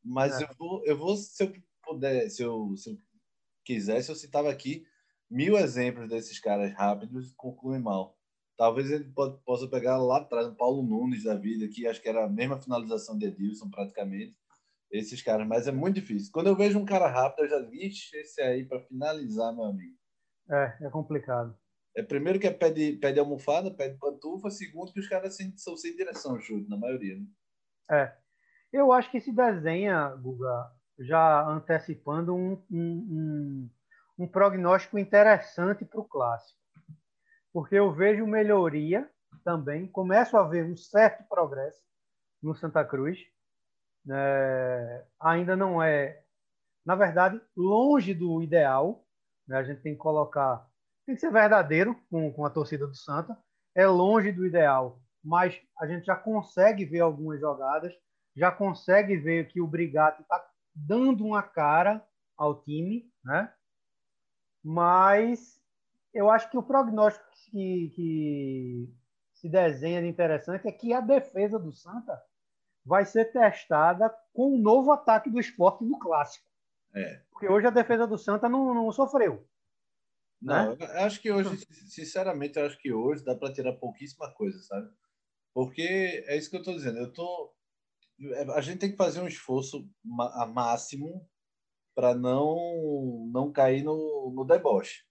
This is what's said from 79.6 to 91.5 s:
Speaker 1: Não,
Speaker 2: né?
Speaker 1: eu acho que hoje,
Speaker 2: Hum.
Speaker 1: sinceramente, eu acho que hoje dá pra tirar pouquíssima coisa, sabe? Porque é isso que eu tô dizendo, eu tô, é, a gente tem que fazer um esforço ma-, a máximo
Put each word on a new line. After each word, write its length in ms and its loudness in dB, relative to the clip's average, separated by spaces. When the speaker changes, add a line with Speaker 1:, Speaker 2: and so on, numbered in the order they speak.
Speaker 1:
Não, 360 0
Speaker 2:
né? 180 -12
Speaker 1:
eu 100 -4
acho 160 -4
que 100 -4
hoje, 200 0
Speaker 2:
Hum. 60 -6
Speaker 1:
sinceramente, 680 -6
eu 80 0
acho 120 -8
que 140 -6
hoje 320 -2
dá 100 -2
pra 180 -8
tirar 220 -4
pouquíssima 580 -14
coisa, 300 -6
sabe? 260 -12
Porque 280 -4
é 100 -4
isso 120 -6
que 80 -10
eu 60 -10
tô 100 -8
dizendo, 260 -8
eu 140 -10
tô, 400 -10
é, 220 -8
a 80 0
gente 180 -10
tem 120 -2
que 60 -12
fazer 240 -2
um 80 -6
esforço 600 -6
ma-, 400 -6
a 40 -2
máximo 800 -4